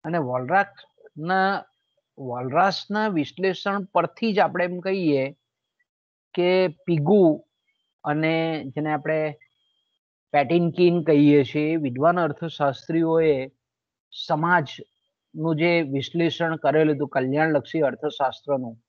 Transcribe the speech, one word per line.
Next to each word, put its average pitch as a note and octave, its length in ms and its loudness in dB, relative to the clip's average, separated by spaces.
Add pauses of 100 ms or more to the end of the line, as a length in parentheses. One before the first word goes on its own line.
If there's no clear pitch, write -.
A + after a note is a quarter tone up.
અને E3+ 140 -4
વોલરાસના, F3 1500 -4 (540)
વોલરાસના D3 880 -2
વિશ્લેષણ F#3 760 -4
પરથી F3+ 480 -2
જ F#3 60 0
આપણે F3+ 260 0
એમ F3+ 160 -6
કહીએ F3 440 0 (1080)
કે F3+ 340 2
પીગુ E3 760 2 (600)
અને D#3 300 0 (300)
જેને D3+ 280 -4
આપણે D#3 280 -2 (1120)
પેટિનકિન E3+ 680 2
કહીએ D3 420 6
છીએ, D3+ 320 -2
વિદ્વાન D3+ 440 0
અર્થશાસ્ત્રીઓએ D#3+ 1300 0 (600)
સમાજનું D#3+ 1400 -4
જે E3+ 260 2
વિશ્લેષણ D#3+ 720 -2
કરેલું D3+ 400 2
હતું C#3 120 -4
કલ્યાણલક્ષી D3 720 -2
અર્થશાસ્ત્રનું C3 960 -4 (120)